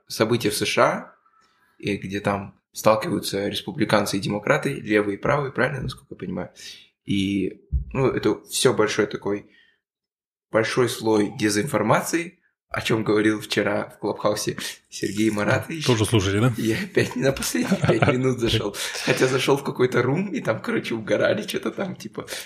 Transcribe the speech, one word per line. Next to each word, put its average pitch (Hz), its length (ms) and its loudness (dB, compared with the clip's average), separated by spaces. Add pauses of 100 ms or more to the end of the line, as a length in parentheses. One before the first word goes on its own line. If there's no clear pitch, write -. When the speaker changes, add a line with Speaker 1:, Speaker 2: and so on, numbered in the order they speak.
Speaker 1:
события 113 440 0
в - 40 -2
С - 120 -2
Ш - 180 2
А, 175 300 -2 (640)
и 101 180 -4
где 98 240 -6
там 98 400 -4 (120)
сталкиваются 104 760 0
республиканцы 101 680 0
и 98 40 -2
демократы, 143 540 0
левые 104 420 0
и - 40 -12
правые, 135 320 -2
правильно, 123 300 -2
насколько - 320 -10
я - 20 -20
понимаю? 92 340 -8 (540)
И, 98 560 -2 (320)
ну, 131 160 2
это - 360 0
всё - 300 2
большой 104 320 2
такой, - 440 -6 (1000)
большой 113 380 2
слой 110 480 2
дезинформации, 107 1040 0 (320)
о - 100 -6
чём 113 240 0
говорил 107 360 4
вчера 104 500 0
в - 100 -20
Клабхаусе - 560 -2 (340)
Сергей 104 400 0
Маратович. 104 560 -2
Speaker 2:
Тоже 110 200 4
слушали, 98 340 2
да? 120 160 4
Speaker 1:
Я 110 260 0
опять - 320 0
на 135 180 0
последние - 480 -2
пять - 280 4
Speaker 2:
<laughs> 143 40 4
Speaker 1:
минут 127 280 0
зашёл. 110 340 0 (300)
Хотя 131 240 4
зашёл 131 280 2
в 139 60 -4
какой-то 127 400 2
рум, 175 320 0
и 247 60 -4
там, 113 200 -2
короче, - 340 -4
угорали, 110 520 0
что-то - 240 -4
там, - 240 -6
типа, - 320 -12 (200)